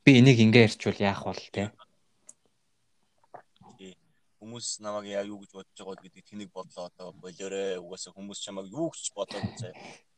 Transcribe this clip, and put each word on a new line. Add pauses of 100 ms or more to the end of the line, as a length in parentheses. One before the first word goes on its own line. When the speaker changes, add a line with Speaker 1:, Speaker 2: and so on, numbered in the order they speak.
Speaker 1:
Би
энийг
ингээ
ярьчвал
яах
вэ
те? (2750)
Speaker 2:
Хүмүүс
намайг
яа
юу
гэж
бодож
байгаа
гэдэг
тэнийг
бодлоо
одоо
болоорой
угаасаа
хүмүүс
чамайг
юу
гэж
бодоод
байгаа
юм. (340)